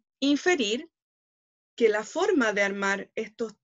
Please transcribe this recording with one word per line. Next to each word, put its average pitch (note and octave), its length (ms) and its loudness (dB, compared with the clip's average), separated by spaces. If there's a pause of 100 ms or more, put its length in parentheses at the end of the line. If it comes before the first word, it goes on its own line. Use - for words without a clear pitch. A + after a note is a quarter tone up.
(200)
inferir C#4 720 0 (840)
que A3+ 120 4
la G#3+ 160 -2
forma D#4 480 0
de G3+ 100 0
armar G3 520 -2
estos G#3+ 500 -8